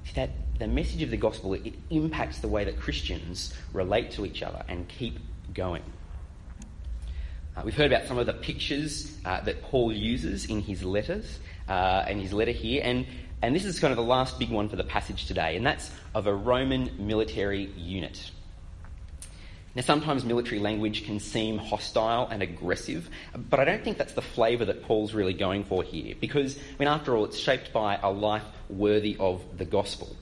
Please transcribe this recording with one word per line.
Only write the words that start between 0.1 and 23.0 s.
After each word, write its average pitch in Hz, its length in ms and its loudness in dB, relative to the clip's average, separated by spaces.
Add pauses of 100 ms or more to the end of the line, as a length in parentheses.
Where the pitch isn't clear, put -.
that 131 160 0 (280)
the 110 80 0
message 160 360 0
of 127 80 0
the 110 60 0
gospel, 104 380 2
it, - 120 -6
it 117 80 -6 (160)
impacts 156 500 0
the 110 80 -2
way 104 160 2
that 95 160 -2
Christians - 720 -4 (180)
relate 95 400 2
to 101 140 -4
each - 160 -6
other - 260 -6
and 87 200 -6
keep - 320 -6 (340)
going. 90 300 -2 (1700)
Uh, 90 80 -6
we've 101 120 -2
heard 143 160 8
about - 160 4
some 123 100 0
of 120 80 4
the - 80 0
pictures, - 920 -4
uh, 92 180 0
that 101 200 -2
Paul 120 300 4
uses 107 540 -2
in 107 140 0
his 98 220 -4
letters, 104 560 -2 (300)
uh, 92 400 4
in 101 100 -2
his 95 140 -2
letter 110 180 4
here, 120 340 0
and, 127 220 2 (360)
and 120 120 4
this 196 100 2
is 180 140 -2
kind 139 140 6
of 113 40 2
the 117 60 2
last 127 380 4
big 117 100 0
one 104 180 2
for 101 60 -4
the 90 80 -2
passage - 440 -2
today, 82 300 0
and 110 80 0
that's - 280 0 (240)
of 104 100 2
a 101 80 4
Roman 127 560 2 (160)
military 101 600 2 (100)
unit. 87 560 -6 (1400)
Now, 123 60 0
sometimes 147 420 4
military 117 360 2
language 107 440 0
can 104 160 -2
seem 110 380 0
hostile 113 680 2
and 104 140 -2
aggressive, 85 680 -2 (280)